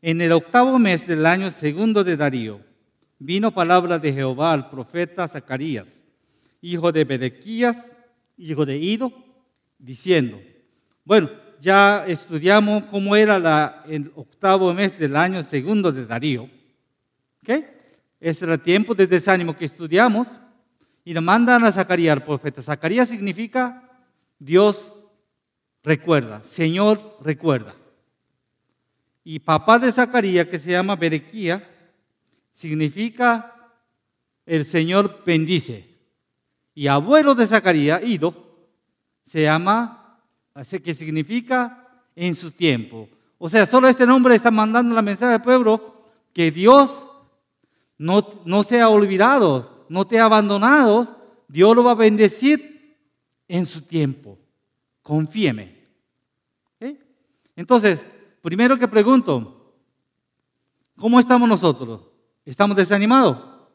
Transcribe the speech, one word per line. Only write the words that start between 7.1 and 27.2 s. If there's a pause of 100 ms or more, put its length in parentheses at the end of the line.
hijo
de
Ido, (640)
diciendo, (640)
bueno, (300)
ya
estudiamos
cómo
era
la,
el
octavo
mes
del
año
segundo
de
Darío, (920)
¿ok? (560)
Ese
era
el
tiempo
de
desánimo
que
estudiamos, (760)
y
le
mandan
a
Zacarías,
al
profeta.
Zacarías
significa (480)
Dios (920)
recuerda,
Señor